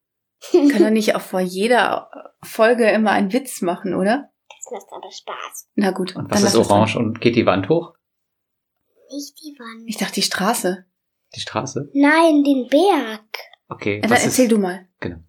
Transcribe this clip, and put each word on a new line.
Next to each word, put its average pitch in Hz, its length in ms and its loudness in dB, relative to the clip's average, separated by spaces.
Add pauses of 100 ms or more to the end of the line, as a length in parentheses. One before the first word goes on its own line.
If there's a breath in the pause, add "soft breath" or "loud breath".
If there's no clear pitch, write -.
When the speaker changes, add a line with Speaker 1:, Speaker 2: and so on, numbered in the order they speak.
(500)
Speaker 1:
Kann 285 320 4
doch 214 80 2
nicht 220 240 2
auch 185 60 -4
vor - 180 -6
jeder 190 720 0 (320)
Folge 226 480 2
immer 208 220 2
einen 196 200 0
Witz 277 300 -4
machen, 175 320 -4
oder? 220 380 -2 (160)
Speaker 2:
Das - 240 -20
macht - 200 -16
aber - 200 -16
Spaß. - 640 -16
Speaker 1:
Na 202 160 0
gut, - 240 -6
Speaker 3:
Und - 80 -8
Speaker 1:
dann - 80 -8
Speaker 3:
was 104 60 2
ist 202 60 4
Speaker 1:
lass - 100 2
das 113 160 4
Speaker 3:
orange 104 240 4
Speaker 1:
sein. 120 100 -2
Speaker 3:
und 107 160 -4
geht 120 160 2
die 104 100 4
Wand 95 220 0
hoch? 165 260 -2 (1160)
Speaker 2:
Nicht 285 280 -12
die 294 160 -18
Wand. 226 320 -18
Speaker 1:
Ich 214 100 -10
dachte, 196 160 -8
die 196 80 -4
Straße. 196 640 -4 (500)
Speaker 3:
Die 107 40 -14
Straße? - 540 -8
Speaker 2:
Nein, 302 480 4
den 269 260 0
Berg. 285 540 2 (460)
Speaker 3:
Okay, 104 280 -6
Speaker 1:
Ja, 104 60 -8
dann 113 80 0
Speaker 3:
was 240 160 4
ist 135 60 0
Speaker 1:
erzähl 254 160 4
du 220 100 4
mal. 185 300 -4 (100)
Speaker 3:
Genau. 87 200 -10 (100)